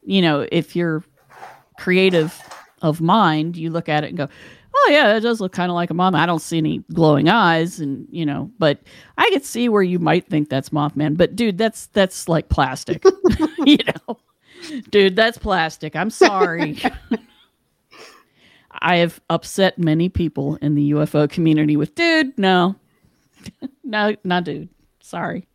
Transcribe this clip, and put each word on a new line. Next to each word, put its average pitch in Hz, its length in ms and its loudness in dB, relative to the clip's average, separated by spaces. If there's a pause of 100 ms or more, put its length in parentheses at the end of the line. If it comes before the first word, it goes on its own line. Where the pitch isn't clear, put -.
you 190 180 0
know, 151 300 2
if - 240 -4
you're 165 260 -2 (760)
creative 180 580 2 (440)
of 160 180 0
mind, 165 560 2
you 165 140 -6
look 165 180 -6
at 151 160 0
it - 40 -8
and 180 100 -12
go, 147 100 -4 (480)
"Oh, 539 160 4
yeah, 294 220 6
that 220 80 0
does 226 180 -2
look 185 140 -6
kinda 180 200 -2
like 175 180 -2
a - 20 -4
mom." 185 200 2
I 160 120 4
don't 170 160 0
see - 160 -4
any 156 220 -2 (120)
glowing 156 380 4
eyes, 175 500 2
and, 139 320 -8
you 170 140 -6
know, 139 340 -6
but 147 200 2 (380)
I 453 120 2
could 349 160 -2
see 240 240 -2
where 208 140 2
you 180 140 0
might 170 300 0
think 151 220 -2
that's 135 220 -4
Mothman. 147 440 -2
But, 180 220 0
dude, 214 200 -2
that's, 220 300 -4
that's, - 400 -2
like, 165 220 -2
plastic. 135 520 -2 (320)
<laughs> 311 320 -2
You 285 120 6 (100)
know? - 300 -8 (720)
Dude, 196 260 4
that's 220 220 0
plastic. 160 580 -4
I'm 180 140 -2
sorry. 196 720 0
<laughs> - 1900 -12 (100)
I 175 160 2
have 170 320 0
upset 175 500 0
many 165 300 2
people 151 520 -4
in 147 140 0
the 147 80 0
U 147 180 0
F 151 140 -2
O 147 140 2
community 151 480 2
with, 147 180 -4
"Dude, 320 420 0
no." 190 380 2 (680)
<laughs> - 120 -16 (300)
No, 214 400 -2
not 180 180 0
dude. 151 240 -10 (340)
Sorry. 170 540 -10